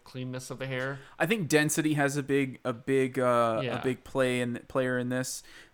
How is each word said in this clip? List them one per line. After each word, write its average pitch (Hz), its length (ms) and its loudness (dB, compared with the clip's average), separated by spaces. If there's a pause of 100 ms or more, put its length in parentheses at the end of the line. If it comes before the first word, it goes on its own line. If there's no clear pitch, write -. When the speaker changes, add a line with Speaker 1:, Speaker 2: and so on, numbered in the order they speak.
Speaker 1:
cleanness 127 480 -10
of 127 80 -12
the 131 80 -6
hair. 135 320 -6 (180)
Speaker 2:
I 160 80 2
think 190 220 -2
density 151 460 4
has 143 220 2
a 147 60 -2
big, 135 420 0
a 127 80 -2
big, 131 460 0
uh, 120 460 4
Speaker 1:
Yeah. 120 160 -4
Speaker 2:
a - 20 -8
big 127 220 -2
play 127 360 0
in, 120 280 -2
player 127 300 0
in 123 100 -2
this 127 340 -4 (300)